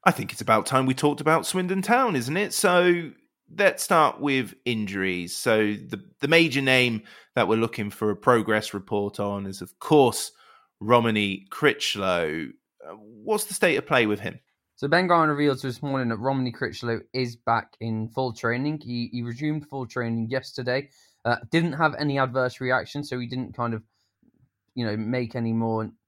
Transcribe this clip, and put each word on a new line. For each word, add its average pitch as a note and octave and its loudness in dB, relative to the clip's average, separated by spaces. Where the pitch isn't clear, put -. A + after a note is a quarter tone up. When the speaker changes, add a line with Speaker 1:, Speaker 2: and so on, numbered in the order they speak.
Speaker 1:
I F#3+ 6
think - -4
it's - -12
about G#2+ 4
time C3 2
we C3 2
talked D3 0
about D#3 2
Swindon F#3 -2
Town, A#3 2
isn't C3 -2
it? G3+ -4
So F3 2
let's G3 2
start - 4
with C3+ 0
injuries. F#2+ -2
So A2 2
the, G#2 -10
the C#3 -2
major D#3+ 4
name B2+ 2
that G#2+ 2
we're A2 4
looking A2+ -2
for G#2+ -2
a G2 -4
progress A2 2
report G2+ -4
on G2+ -6
is, F#2+ -10
of - -16
course, C#3 4
Romany G#2+ 2
Critchlow. F2 0
Uh, D#2+ -16
what's A2+ -6
the F#3+ -10
state F3 2
of - -4
play B2+ 4
with G#2 0
him? F#2+ -10
Speaker 2:
So C#3 -8
Ben F3 2
Garner D#3+ 4
revealed C#3+ 2
to C3+ -4
us A#2+ -6
this - -12
morning C3+ -2
that A2 -4
Romany B2+ -2
Critchlow A#2 -6
is B2 -4
back - -2
in A2 -4
full B2+ -4
training. C#3 -4
He, A#2+ -6
he A#2+ -6
resumed D3 -6
full C3+ -8
training A#2 -4
yesterday. C3 -4
Uh, A#2 2
didn't E3 2
have D#3 0
any C#3+ 0
adverse B2+ -2
reaction, C3 -2
so C3 -8
he A#2+ -6
didn't B2+ -8
kind A#2 -4
of, A2 -6
you A#2+ -4
know, G#2+ -2
make A#2+ -4
any A2+ -2
more A2+ -2